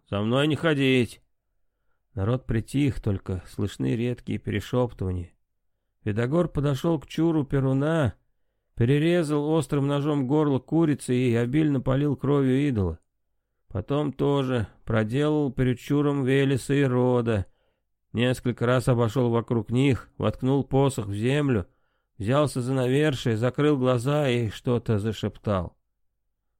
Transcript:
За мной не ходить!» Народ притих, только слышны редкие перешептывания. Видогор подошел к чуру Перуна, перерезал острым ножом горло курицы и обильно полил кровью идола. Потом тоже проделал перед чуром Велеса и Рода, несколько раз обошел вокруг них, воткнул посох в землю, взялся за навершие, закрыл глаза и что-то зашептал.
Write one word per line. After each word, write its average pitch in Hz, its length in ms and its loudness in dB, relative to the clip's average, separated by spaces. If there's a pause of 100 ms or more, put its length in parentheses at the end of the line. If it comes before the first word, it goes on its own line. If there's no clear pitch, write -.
За 101 120 -2
мной 127 260 0
не 151 80 2
ходить!» 135 680 2 (920)
Народ 113 320 -2
притих, 123 560 -2
только 95 460 -4
слышны 127 480 -4
редкие 117 420 -6
перешептывания. 101 960 -4 (720)
Видогор 123 460 -2
подошел 147 500 -2
к - 80 -16
чуру 160 380 0
Перуна, 135 720 0 (600)
перерезал 147 720 2
острым 147 380 0
ножом 143 400 0
горло 147 320 2
курицы 151 560 0
и 123 200 2
обильно 139 440 2
полил 135 360 0
кровью 135 520 2
идола. 95 320 0 (720)
Потом 143 420 -2
тоже 131 560 0 (160)
проделал 135 680 0
перед 127 280 0
чуром 143 440 0
Велеса 135 500 2
и 143 100 2
Рода, 123 640 2 (640)
несколько 120 540 -2
раз 123 220 2
обошел 120 440 2
вокруг 117 400 -2
них, 127 460 0
воткнул 127 460 0
посох 131 440 0
в 101 80 -6
землю, 127 520 0 (500)
взялся 131 440 0
за 123 120 -2
навершие, 131 640 0
закрыл 143 400 0
глаза 127 520 0
и 120 200 0
что-то 120 500 -2
зашептал. 101 760 -4 (840)